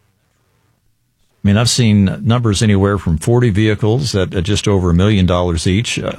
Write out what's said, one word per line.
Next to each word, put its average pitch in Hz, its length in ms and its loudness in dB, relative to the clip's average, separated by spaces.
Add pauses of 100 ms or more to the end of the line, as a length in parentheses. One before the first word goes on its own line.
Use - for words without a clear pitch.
(1400)
I 101 40 -2
mean, 101 100 2
I've 117 140 0
seen 104 500 2
numbers 117 400 0
anywhere 101 380 2
from 82 180 -2
forty 120 320 0
vehicles 107 640 0
at, 92 220 -2
at 90 80 -2
just 101 240 -2
over 92 240 2
a - 20 2
million 95 320 2
dollars 87 400 -2
each, 101 320 -2
uh, 101 220 -6